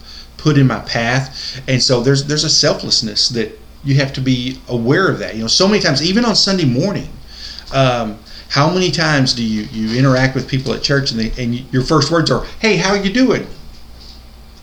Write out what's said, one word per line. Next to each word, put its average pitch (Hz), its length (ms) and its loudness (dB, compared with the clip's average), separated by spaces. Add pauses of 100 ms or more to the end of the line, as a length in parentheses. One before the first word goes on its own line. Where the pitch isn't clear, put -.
(380)
put 147 200 2
in 135 80 6
my 110 140 0
path. 127 880 -4
And 127 120 2
so - 200 2
there's, 139 240 2
there's 151 200 -2
a 151 60 -2
selflessness - 800 0
that 113 280 -4 (260)
you 135 120 2
have 135 180 2
to 135 60 -6
be 127 380 0 (100)
aware 127 400 2
of 104 120 -2
that. 95 140 -8
You 113 80 -6
know, 113 40 -4
so 180 220 2
many 208 120 4
times, 147 220 0
even 190 220 2
on 214 100 2
Sunday 190 300 2
morning, 143 440 0 (640)
um, 123 460 0 (300)
how 156 240 2
many 180 180 0
times 151 440 2
do 120 100 -4
you, 107 260 -2
you 110 280 -2
interact 131 360 4
with 127 140 -4
people 127 260 -2
at 113 80 -8
church 135 300 0
and 113 80 -2
they, 113 220 -2
and 120 120 -2 (180)
your 127 100 2
first 156 280 2
words 165 200 2
are, 117 140 0 (160)
"Hey, 208 160 2
how 185 140 0
are 208 60 2
you 190 160 -2
doing?" 226 340 2 (1160)